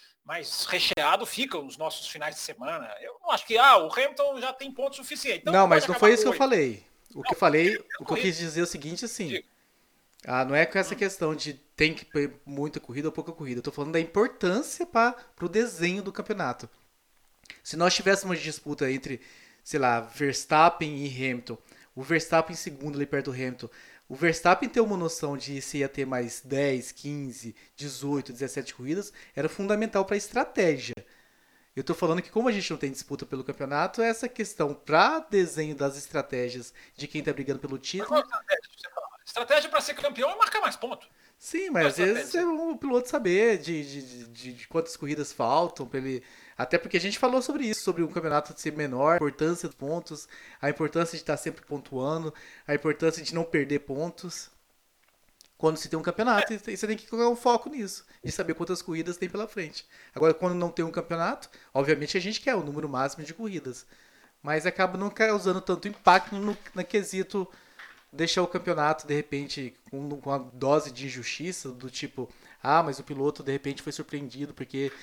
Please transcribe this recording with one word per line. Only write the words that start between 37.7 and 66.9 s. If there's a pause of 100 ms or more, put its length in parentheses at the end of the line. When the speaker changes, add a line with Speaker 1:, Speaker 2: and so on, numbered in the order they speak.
Speaker 1:
Mas
Speaker 2:
título
Speaker 1:
qual
estratégia? (640)
Estratégia
pra
ser
campeão
é
marcar
mais
ponto. (320)
Speaker 2:
Sim,
mas
Speaker 1:
Qual
a
Speaker 2:
às
vezes
Speaker 1:
estratégia?
Speaker 2:
é
o
piloto
saber
de,
de,
de,
de,
de
quantas
corridas
faltam
pra
ele. (320)
Até
porque
a
gente
falou
sobre
isso,
sobre
um
campeonato
ser
menor,
a
importância
dos
pontos, (340)
a
importância
de
tá
sempre
pontuando, (360)
a
importância
de
não
perder
pontos. (1080)
Quando
se
tem
um
campeonato,
Speaker 1:
É.
Speaker 2:
e
você
tem
que
colocar
um
foco
nisso, (180)
de
saber
quantas
corridas
tem
pela
frente. (300)
Agora,
quando
não
tem
um
campeonato, (240)
obviamente
a
gente
quer
o
número
máximo
de
corridas, (560)
mas
acaba
não
causando
tanto
impacto
no, (200)
no
quesito (640)